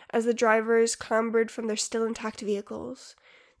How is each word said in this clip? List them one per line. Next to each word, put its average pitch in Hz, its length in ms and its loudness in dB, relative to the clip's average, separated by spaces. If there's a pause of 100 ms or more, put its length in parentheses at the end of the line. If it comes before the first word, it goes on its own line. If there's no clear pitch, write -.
(100)
as 226 160 0
the 233 80 2
drivers 226 600 4
clambered 226 560 0
from 233 180 -6
their 214 80 -2
still 226 280 -2
intact 226 380 -6
vehicles, 214 760 -6 (440)